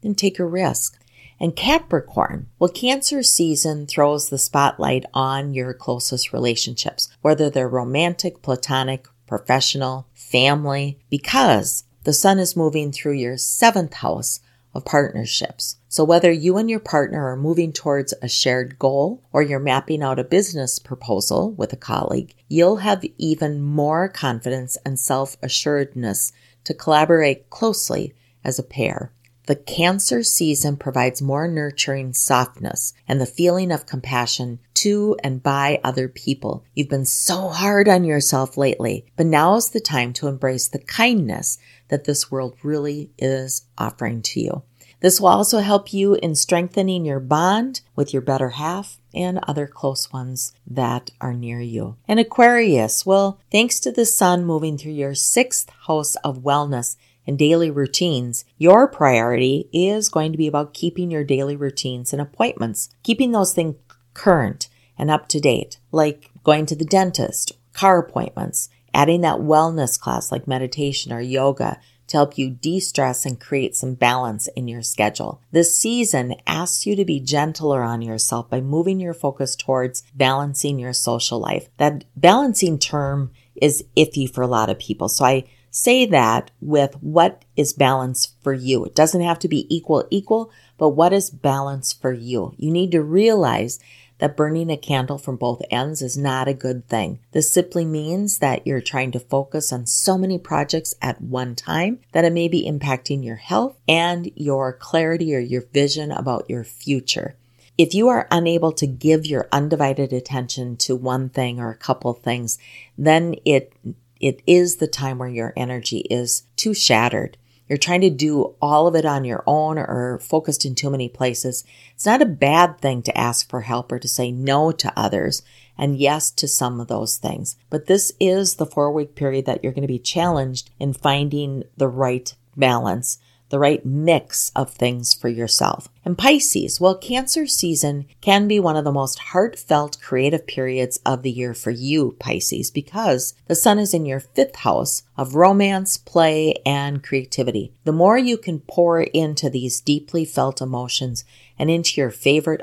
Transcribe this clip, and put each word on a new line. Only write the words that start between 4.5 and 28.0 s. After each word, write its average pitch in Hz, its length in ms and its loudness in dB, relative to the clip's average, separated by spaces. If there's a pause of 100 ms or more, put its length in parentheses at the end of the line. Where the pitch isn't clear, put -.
on 135 400 -2
your 127 200 -4
closest 123 580 -4
relationships, - 800 -2 (100)
whether 151 300 2
they're 131 180 0
romantic, 143 720 -2
platonic, 131 680 -4 (180)
professional, 131 840 -2
family, 139 840 0 (120)
because 147 760 2 (220)
the 147 80 2
sun 190 260 4
is 180 160 -2
moving 156 380 0
through 147 220 -4
your 127 220 -4
seventh 208 580 2
house - 440 -4 (340)
of 135 120 -8
partnerships. - 920 -2 (140)
So 156 160 2
whether 170 260 8
you 165 240 2
and 226 140 0
your 220 100 -2
partner 147 500 -2
are 127 60 -6
moving 160 380 0
towards 139 480 -2
a 123 80 -6
shared 127 500 -2
goal 139 420 0 (120)
or 147 80 4
you're 143 180 0
mapping 139 420 0
out 131 180 -2
a 127 40 -2
business 165 560 0
proposal 127 720 -2
with - 220 -6
a 123 40 -8
colleague, - 560 -4 (140)
you'll 170 300 4
have 196 260 0 (140)
even 151 440 -2
more 147 460 0
confidence 127 800 -4
and 135 120 -4
self-assuredness 135 1300 -2 (320)
to 156 100 -6
collaborate 156 760 4
closely - 640 -2 (280)